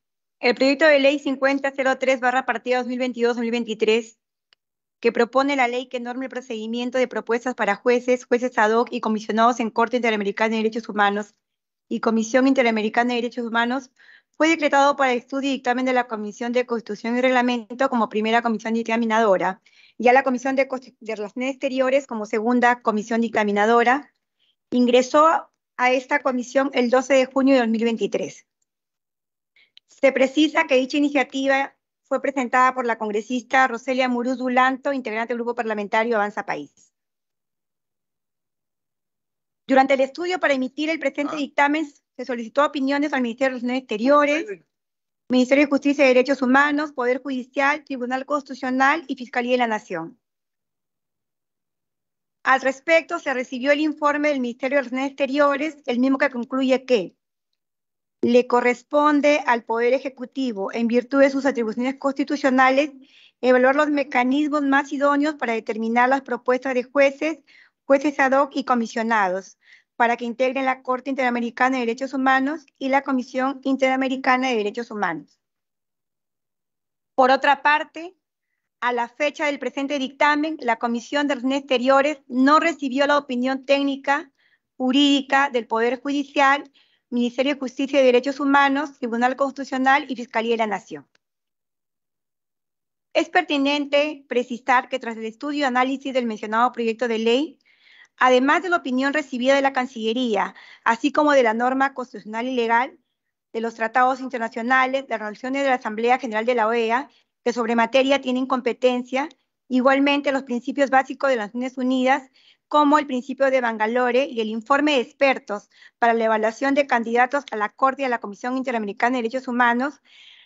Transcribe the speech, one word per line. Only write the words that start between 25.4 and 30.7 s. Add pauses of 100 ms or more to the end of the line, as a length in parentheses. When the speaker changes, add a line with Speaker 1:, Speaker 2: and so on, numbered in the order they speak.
Speaker 1:
a
esta
comisión
el
doce
de
junio
de
dos
mil
veintitrés. (1400)
Se
precisa
que